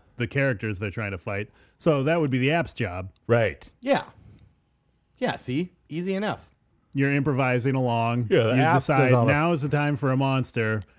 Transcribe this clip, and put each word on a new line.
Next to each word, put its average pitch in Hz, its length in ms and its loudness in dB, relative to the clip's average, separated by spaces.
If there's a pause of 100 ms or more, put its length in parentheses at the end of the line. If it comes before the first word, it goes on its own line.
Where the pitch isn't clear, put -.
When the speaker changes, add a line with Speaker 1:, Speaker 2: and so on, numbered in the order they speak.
(180)
Speaker 1:
the 120 80 -2
characters 113 520 -4
they're 104 120 -6
trying 101 220 -8
to 95 60 -8
fight. 104 300 -8 (300)
So 147 240 0
that 160 180 0
would 147 100 0
be 131 80 0
the 131 140 2
app's 165 220 -2
job. 92 340 -6 (180)
Speaker 2:
Right. 113 400 0 (140)
Speaker 3:
Yeah. 262 220 0 (1120)
Yeah, 233 200 -2
see? 156 360 -6 (160)
Easy 175 240 -4
enough. 190 420 -6 (380)
Speaker 1:
You're 139 220 0
improvising 131 640 0
along. 117 540 0
Speaker 2:
Yeah, 131 140 4
the 113 120 2
Speaker 1:
You 131 60 4
Speaker 2:
app 160 120 4
does 180 100 2
Speaker 1:
decide 131 280 4
Speaker 2:
all 120 120 6
the 127 80 4
Speaker 1:
now 156 200 2
is 147 100 -2
the 147 80 -4
time 147 260 0
for 135 140 -2
a 131 80 2
monster. 123 640 -2 (160)